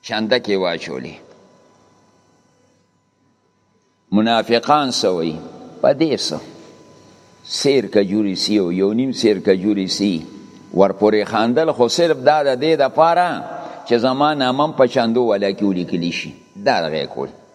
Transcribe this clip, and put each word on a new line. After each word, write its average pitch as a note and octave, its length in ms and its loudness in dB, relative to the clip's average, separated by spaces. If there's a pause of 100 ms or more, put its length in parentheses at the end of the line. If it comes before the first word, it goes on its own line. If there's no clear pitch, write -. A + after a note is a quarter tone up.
چنده A2 380 -2
کې G#2 240 -2
واچولې. D#2 520 -6 (3000)
منافقان A#2 800 2
څه A#2 140 -4
وایي؟ E2 340 -2 (420)
په - 120 4
دې C#3 240 0
څه؟ D#2 200 -6 (1040)
سیر C3+ 440 0
کجوري G2+ 480 0
سي G#2 220 0
او F2+ 140 0
یو F#2+ 220 2
نیم B2+ 180 -2
سیر G#2+ 280 0
کجوري F#2+ 480 0
سي، F2 380 -2 (480)
ورپورې G#2 580 4
خاندل B2 400 0
خو D#3 160 2
صرف E3 300 2
دا D3 260 4
د C3 180 0
دې D#3 180 2
دپاره D#3+ 640 2 (440)
چې A#2+ 80 2
زما C3 380 2
نامه C3+ 300 0
هم D#3 80 -2
په C3 160 4
چندو A#2+ 380 2
وله G2+ 280 0
کې G2 100 -4
ولیکلی F2 480 -2
شي. D2+ 200 -8 (340)
دا A#2 160 2
دغه D#2 220 -4
یې C#2 40 -8
کول. C#2 220 -8 (260)